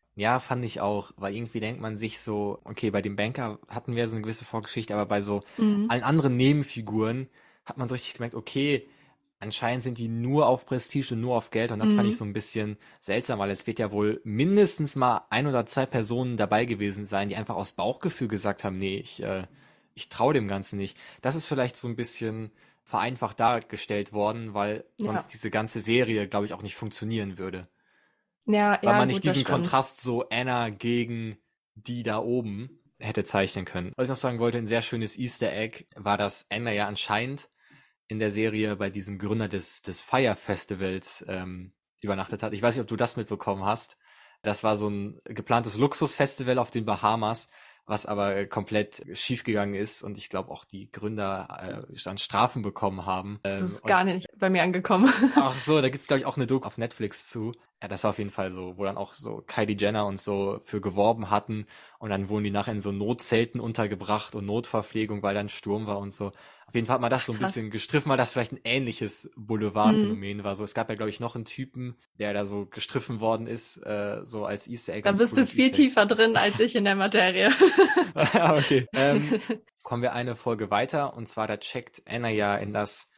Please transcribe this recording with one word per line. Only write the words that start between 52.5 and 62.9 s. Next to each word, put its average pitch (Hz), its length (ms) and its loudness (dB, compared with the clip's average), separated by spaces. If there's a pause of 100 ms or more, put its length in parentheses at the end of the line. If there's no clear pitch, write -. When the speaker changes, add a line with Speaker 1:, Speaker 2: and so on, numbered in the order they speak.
Speaker 1:
bekommen 95 440 -4
haben. 95 380 -4
Speaker 2:
Das 98 160 -2
Speaker 1:
Ähm, - 120 0
Speaker 2:
ist - 120 -10
Speaker 1:
und - 20 -10
Speaker 2:
gar 185 180 4
nicht 185 240 -2 (100)
bei 190 120 2
mir 180 140 4
angekommen. 185 480 6
<laughs> 254 240 4
Speaker 1:
Ach 135 220 4
so, 147 240 4
da 131 80 4
gibt's, 135 180 -6
glaub 139 120 4
ich, 131 80 -2
auch 135 100 -4
eine 131 80 2
Doku 131 220 0
auf - 100 -10
Netflix 113 500 -6
zu. 113 260 -6 (280)
Ja, 104 60 -10
das 98 160 -6
war 107 80 4
auf - 80 -6
jeden 101 100 -4
Fall 95 220 -4
so, 92 260 -10
wo 101 60 -4
dann 98 140 -2
auch 98 180 -8
so 110 300 -10
Kylie 107 300 0
Jenner 104 300 2
und 98 160 -6
so 101 420 -2
für - 160 -6
geworben 101 520 2
hatten 107 340 -2 (320)
und 107 140 -6
dann 98 180 -2
wurden 104 140 0
die 101 80 0
nachher 101 220 -2
in 104 60 -4
so 101 120 -4